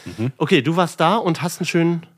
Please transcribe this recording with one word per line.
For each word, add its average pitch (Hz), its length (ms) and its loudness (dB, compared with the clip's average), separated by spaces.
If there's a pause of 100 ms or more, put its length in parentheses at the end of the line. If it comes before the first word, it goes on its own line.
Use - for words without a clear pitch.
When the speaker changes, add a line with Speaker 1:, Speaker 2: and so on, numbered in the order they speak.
Speaker 1:
Mhm. 120 320 -4
Speaker 2:
Okay, 156 240 2
du 156 140 0
warst 175 240 0
da 170 160 4
und 180 260 -2
hast - 180 -6
einen 180 80 -4
schönen, 170 380 0 (120)